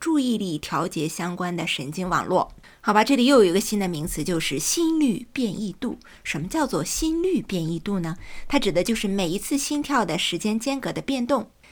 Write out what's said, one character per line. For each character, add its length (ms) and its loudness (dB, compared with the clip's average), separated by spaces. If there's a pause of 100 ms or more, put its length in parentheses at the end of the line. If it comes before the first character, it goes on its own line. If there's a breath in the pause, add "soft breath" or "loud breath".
注 180 0
意 180 2
力 220 -2
调 300 -2
节 180 -4
相 300 -6
关 180 -4
的 140 -4
神 240 -6
经 160 -4
网 180 0
络。 260 0 (280 loud breath)
好 120 0
吧， 120 6
这 100 4
里 120 4
又 100 8
有 80 10
一 80 4
个 80 4
新 180 -2
的 80 0
名 180 -4
词， 200 -4
就 160 0
是 180 -2
心 400 2
率 340 2
变 300 -2
异 120 -4
度。 260 -6 (240 loud breath)
什 160 -4
么 80 -6
叫 180 0
做 160 0
心 400 0
率 180 2
变 240 -2
异 140 -2
度 220 -2
呢？ 160 -4 (320 loud breath)
它 100 2
指 140 2
的 100 4
就 100 0
是 140 -2
每 220 0
一 100 -2
次 180 -2
心 240 -2
跳 240 0
的 140 -2
时 180 -2
间 220 0
间 220 -2
隔 120 -4
的 80 -4
变 240 -2
动。 240 0 (240 loud breath)